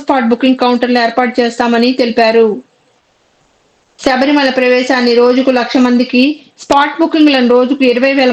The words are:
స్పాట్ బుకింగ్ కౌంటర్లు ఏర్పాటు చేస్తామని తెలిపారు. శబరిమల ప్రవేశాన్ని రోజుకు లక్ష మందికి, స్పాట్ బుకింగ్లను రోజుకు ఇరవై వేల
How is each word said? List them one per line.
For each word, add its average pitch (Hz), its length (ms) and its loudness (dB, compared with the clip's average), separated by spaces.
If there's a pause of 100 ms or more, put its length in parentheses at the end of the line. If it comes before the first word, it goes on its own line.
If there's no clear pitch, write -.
స్పాట్ 254 280 0
బుకింగ్ 254 320 0
కౌంటర్లు 247 440 0
ఏర్పాటు 233 340 -2
చేస్తామని 233 500 0 (100)
తెలిపారు. 226 460 2 (1600)
శబరిమల 277 460 0 (100)
ప్రవేశాన్ని 247 600 0
రోజుకు 254 280 2 (100)
లక్ష 233 160 -4 (120)
మందికి, 247 360 0 (400)
స్పాట్ 294 380 -2
బుకింగ్లను 302 540 2
రోజుకు 262 360 0
ఇరవై 254 280 0
వేల 254 120 0